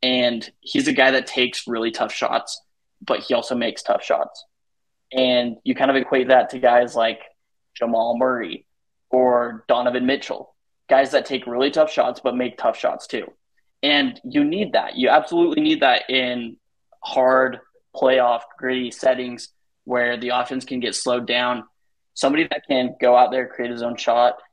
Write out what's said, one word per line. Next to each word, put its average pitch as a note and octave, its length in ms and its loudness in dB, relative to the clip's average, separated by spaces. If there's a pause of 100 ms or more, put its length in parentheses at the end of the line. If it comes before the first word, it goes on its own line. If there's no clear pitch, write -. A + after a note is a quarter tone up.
And B2 480 -2 (120)
he's - 260 -4
a D3 60 0
guy C3 180 4
that C3 160 0
takes - 400 -4
really A2+ 240 -2
tough A2+ 200 -4
shots, - 480 -4 (460)
but - 140 -2
he - 160 -2
also A#2 180 -2
makes A#2 300 -4
tough - 200 -2
shots. - 400 -2 (720)
And B2 480 2
you C3 120 0
kind C3+ 160 0
of C3+ 60 4
equate B2+ 320 0
that B2+ 200 6
to C3 100 -10
guys B2 360 4
like A2+ 260 0 (540)
Jamal A#2 420 -2
Murray A#2+ 480 -2 (460)
or A#2+ 560 2
Donovan B2 400 0
Mitchell, - 480 -4 (340)
guys C3+ 220 4
that C#3+ 160 0
take C3 180 -6
really B2 240 0
tough D3+ 220 2
shots, B2 280 0
but B2 160 -2
make B2 220 -4
tough A2+ 220 -2
shots - 260 -4
too. - 260 -8 (520)
And C#3 400 0
you C#3+ 200 0
need E3 300 -2
that. - 220 -2
You B2+ 140 2
absolutely E3+ 520 4
need D#3 200 2
that C3 280 2
in B2 480 -4 (460)
hard C3 560 2 (360)
playoff, B2 460 2 (160)
gritty B2+ 320 -4
settings B2 600 -4 (340)
where A#2+ 340 -2
the A#2+ 120 -6
offense B2+ 360 -4
can B2+ 140 -6
get A#2 160 -4
slowed B2 320 -2
down. B2 360 -2 (520)
Somebody D3 340 0
that - 180 -6
can B2+ 320 -2
go B2 160 6
out B2 140 6
there, B2+ 180 -2
create A#2+ 220 -8
his A#2+ 140 -8
own A#2+ 140 -6
shot A#2+ 400 2 (160)